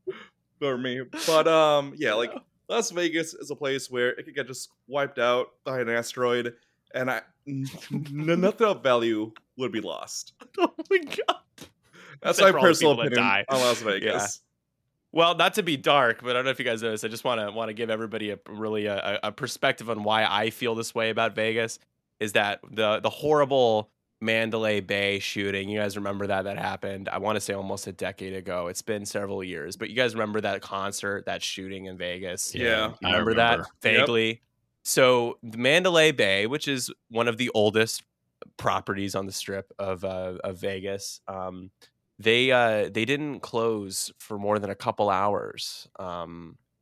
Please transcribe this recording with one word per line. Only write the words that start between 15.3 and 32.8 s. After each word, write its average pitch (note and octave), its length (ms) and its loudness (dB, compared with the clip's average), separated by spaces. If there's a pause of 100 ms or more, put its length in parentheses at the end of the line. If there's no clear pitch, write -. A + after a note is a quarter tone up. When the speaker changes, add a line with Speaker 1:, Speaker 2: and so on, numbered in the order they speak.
Speaker 1:
not E3+ 200 4
to G#3+ 80 0
be E3 120 0
dark, C3 460 4
but A#2+ 80 -6
I B2 60 0
don't B2+ 100 0
know C3+ 60 2
if B2 80 -4
you A2 40 -6
guys A#2 180 -2
noticed. A2 220 -4
I A2+ 60 -4
just A2+ 160 -8
wanna, A2 260 0
wanna A2 220 -6
give A2+ 160 -4
everybody A2 420 -4
a G2 160 -8
really G#2+ 380 -4
a, G2+ 100 -2
a, G2+ 280 -2
a G#2 100 -4
perspective B2 560 -4
on G#2+ 140 -4
why G#2+ 200 4
I G#2 260 2
feel A2+ 260 -2
this A2+ 200 -6
way A2+ 140 0
about A2 260 0
Vegas. A2 420 0 (440)
Is G#2+ 120 -2
that G#2 280 2 (100)
the, G#2+ 300 2
the G#2+ 80 0
horrible C3 800 4 (340)
Mandalay A2 580 0
Bay G2+ 360 0
shooting? G2 500 -4
You G#2+ 120 -4
guys G#2 180 -2
remember G2+ 300 -4
that? G2 160 0
That G2+ 160 -6
happened, G2 500 -6
I - 80 -6
wanna G#2 240 0
say, - 120 -6
almost G2 340 -6
a G2 40 -10
decade F#2+ 440 -8
ago. F2+ 320 -6
It's F#2 160 -10
been G#2 220 -6
several G2 380 -6
years, F2+ 320 -8
but G#2+ 140 -10
you G#2 60 -12
guys B2 180 0
remember G#2+ 280 -2
that G2 200 -2
concert, G2 640 -6
that F#2 160 -4
shooting F#2+ 440 -8
in F#2 120 -12
Vegas? F2+ 560 -6
Speaker 2:
Yeah. A2 360 0 (120)